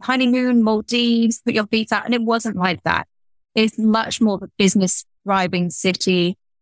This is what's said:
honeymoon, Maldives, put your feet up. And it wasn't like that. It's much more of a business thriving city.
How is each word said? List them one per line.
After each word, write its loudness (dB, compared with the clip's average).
honeymoon, 2
Maldives, 0
put -2
your 0
feet -2
up. -2
And -2
it -2
wasn't -2
like -2
that. -2
It's 0
much 0
more 2
of -8
a -16
business 2
thriving -2
city. 0